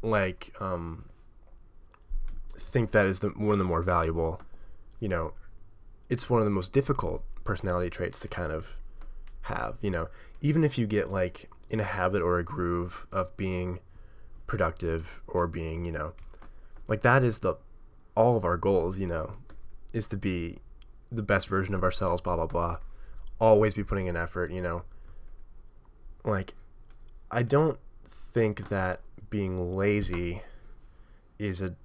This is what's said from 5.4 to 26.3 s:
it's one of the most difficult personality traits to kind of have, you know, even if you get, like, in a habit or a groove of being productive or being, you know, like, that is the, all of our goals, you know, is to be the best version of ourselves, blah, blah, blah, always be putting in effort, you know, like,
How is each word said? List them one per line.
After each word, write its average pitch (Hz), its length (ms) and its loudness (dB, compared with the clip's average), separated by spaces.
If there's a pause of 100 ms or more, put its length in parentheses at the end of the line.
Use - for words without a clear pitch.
it's - 200 -2
one 120 100 6
of 110 60 4
the 104 60 4
most 95 220 0
difficult 135 500 2 (200)
personality 90 460 0
traits 90 320 -4
to - 60 -8
kind 82 240 -4
of 80 160 -4 (760)
have, - 380 -4
you 101 100 0
know, 82 160 0 (340)
even 156 220 4
if 143 140 4
you 117 100 2
get, 101 240 2
like, 92 380 -2 (200)
in 110 100 0
a 107 40 2
habit 92 380 2
or 87 180 4
a 85 40 0
groove 87 680 -2
of 92 260 -2
being 90 420 -2 (680)
productive 82 840 -2
or 87 200 0
being, 82 380 -4
you 85 60 -2
know, 78 220 -4 (760)
like, 107 140 0
that 127 220 8
is 117 160 2
the, - 160 2 (600)
all 113 220 8
of 90 60 0
our 87 140 4
goals, 92 420 4
you 92 80 0
know, 82 260 -2 (600)
is 113 140 -2
to 101 100 -4
be 90 420 -2 (520)
the 113 120 -2
best 101 240 4
version 95 260 2
of 92 100 2
ourselves, 90 380 2
blah, 90 140 0
blah, 82 120 2
blah, 85 300 0 (640)
always 107 340 8
be 104 100 -2
putting 98 240 0
in 87 80 0
effort, 85 360 -2
you 92 100 -4
know, 87 220 -2 (1400)
like, 98 300 -2 (760)